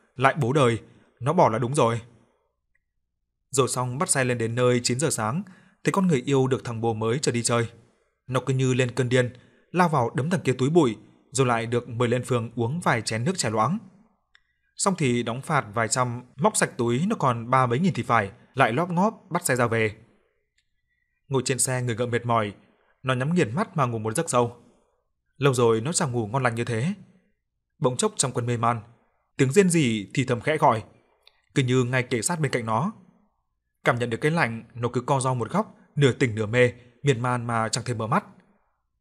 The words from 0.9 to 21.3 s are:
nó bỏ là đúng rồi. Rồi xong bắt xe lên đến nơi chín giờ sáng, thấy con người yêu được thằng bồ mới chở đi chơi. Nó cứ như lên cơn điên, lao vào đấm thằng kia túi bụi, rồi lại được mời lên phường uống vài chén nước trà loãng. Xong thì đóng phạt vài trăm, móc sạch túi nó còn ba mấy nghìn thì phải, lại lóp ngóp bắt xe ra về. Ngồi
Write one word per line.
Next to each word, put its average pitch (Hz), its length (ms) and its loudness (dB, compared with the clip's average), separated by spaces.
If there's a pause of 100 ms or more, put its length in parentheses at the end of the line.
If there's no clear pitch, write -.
nó 131 140 -2
bỏ 165 160 6
là 110 100 -2
đúng 127 160 -2
rồi. 117 260 2 (1500)
Rồi 127 180 2
xong 127 300 -4
bắt 180 120 -4
xe 135 140 0
lên 123 140 -2
đến 113 180 -4
nơi 123 280 2
chín 123 160 -2
giờ 151 100 0
sáng, 120 340 -4 (400)
thấy 151 80 0
con 190 160 0
người 143 180 2
yêu 135 220 2
được 127 160 -2
thằng 113 180 -8
bồ 117 120 0
mới 113 260 -2
chở 143 120 -2
đi 117 120 -2
chơi. 117 260 0 (580)
Nó 127 120 -2
cứ 135 140 -4
như 131 200 2
lên 123 180 0
cơn 123 180 -2
điên, 123 240 2 (380)
lao 175 180 2
vào 131 260 0
đấm 143 140 -2
thằng 175 120 -2
kia 127 160 0
túi 131 120 2
bụi, 151 280 4 (340)
rồi 127 160 2
lại 117 180 0
được 120 240 -2
mời 120 200 -2
lên 120 140 0
phường 117 320 -2
uống 131 240 -2
vài 147 220 0
chén 113 220 -4
nước 185 140 -2
trà 123 120 -2
loãng. 110 280 0 (1000)
Xong 190 220 0
thì 120 260 2
đóng 113 180 -6
phạt 135 320 -2
vài 113 140 0
trăm, 123 360 -2 (120)
móc 202 220 0
sạch - 200 -2
túi 120 280 0
nó 220 140 0
còn 117 300 0
ba 131 160 4
mấy 120 140 0
nghìn 180 140 2
thì 117 100 -4
phải, 110 280 0 (220)
lại 123 200 2
lóp 170 160 -2
ngóp 185 400 0
bắt 170 160 -4
xe 131 100 2
ra 120 120 2
về. 110 280 0 (1300)
Ngồi 135 180 -2